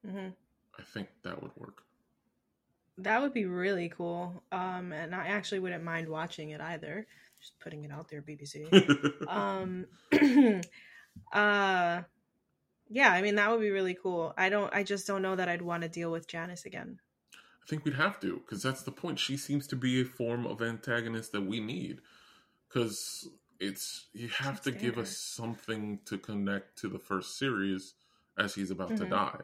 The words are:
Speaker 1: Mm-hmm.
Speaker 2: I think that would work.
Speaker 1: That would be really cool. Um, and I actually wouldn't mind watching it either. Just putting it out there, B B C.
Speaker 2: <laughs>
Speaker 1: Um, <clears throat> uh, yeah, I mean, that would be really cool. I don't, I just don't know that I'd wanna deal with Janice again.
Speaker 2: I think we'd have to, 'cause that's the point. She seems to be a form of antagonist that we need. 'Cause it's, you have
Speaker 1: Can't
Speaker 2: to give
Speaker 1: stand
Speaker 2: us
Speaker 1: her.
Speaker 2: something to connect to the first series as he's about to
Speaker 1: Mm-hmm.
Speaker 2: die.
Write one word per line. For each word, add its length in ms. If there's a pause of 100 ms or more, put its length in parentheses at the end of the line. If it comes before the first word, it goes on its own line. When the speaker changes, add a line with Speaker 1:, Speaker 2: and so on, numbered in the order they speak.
Speaker 1:
Mm-hmm. 220 (500)
Speaker 2:
I 40
think 240 (160)
that 180
would 140
work. 280 (1120)
Speaker 1:
That 240
would 120
be 120
really 440
cool. 640
Um, 400
and 240
I 120
actually 320
wouldn't 240
mind 260
watching 420
it 100
either. 460 (320)
Just 200
putting 240
it 80
out 180
there, 120
B 140
B 100
C. 260
Speaker 2:
<laughs> 560
Speaker 1:
Um, 580 (260)
<clears throat> 500 (680)
uh, 680 (880)
yeah, 220
I 100
mean, 140
that 160
would 100
be 100
really 300
cool. 360
I 120
don't, 240
I 100
just 240
don't 140
know 140
that 140
I'd 120
wanna 280
deal 220
with 160
Janice 380
again. 340 (340)
Speaker 2:
I 360
think 160
we'd 100
have 240
to, 280
'cause 140
that's 220
the 80
point. 280
She 180
seems 300
to 100
be 240
a 40
form 400
of 160
antagonist 680
that 140
we 160
need. 380 (680)
'Cause 600 (300)
it's, 540
you 140
have 280
Speaker 1:
Can't 80
Speaker 2:
to 80
give 80 (140)
Speaker 1:
stand 60
Speaker 2:
us 100
Speaker 1:
her. 60
Speaker 2:
something 880
to 120
connect 640
to 100
the 100
first 380
series 560 (440)
as 180
he's 160
about 260
to 60
Speaker 1:
Mm-hmm. 100
Speaker 2:
die. 300